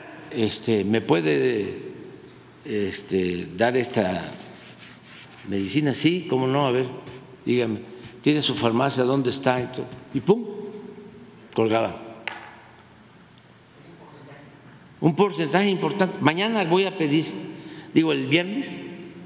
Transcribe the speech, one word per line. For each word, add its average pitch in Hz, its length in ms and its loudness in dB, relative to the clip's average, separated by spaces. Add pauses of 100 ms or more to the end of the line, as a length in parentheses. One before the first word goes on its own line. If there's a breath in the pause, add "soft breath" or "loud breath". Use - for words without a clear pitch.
(320)
este, 107 500 2
¿me 107 180 2
puede, 135 920 0 (720)
este, 92 840 -2 (100)
dar 120 200 2
esta 92 480 0 (1200 loud breath)
medicina?". 107 460 0
"Sí, 170 340 2
cómo 131 200 2
no, 139 180 4
a 123 60 4
ver, 127 160 2 (580 loud breath)
dígame, 120 360 0 (380 loud breath)
¿tiene 151 220 4
su 127 140 0
farmacia? 123 480 2
¿Dónde 127 260 2
está?". 127 300 2
Y 120 60 -4
todo. - 200 -8 (260)
Y 135 60 -2
pum, 226 260 4 (1120)
colgaba. 110 420 2 (3000)
Un 160 140 4
porcentaje 180 560 4
importante. 170 500 0
Mañana 190 440 4
voy 180 200 4
a 185 140 -4
pedir, 151 280 2 (680 loud breath)
digo, 160 160 4
el 135 160 0
viernes, 180 500 0 (500)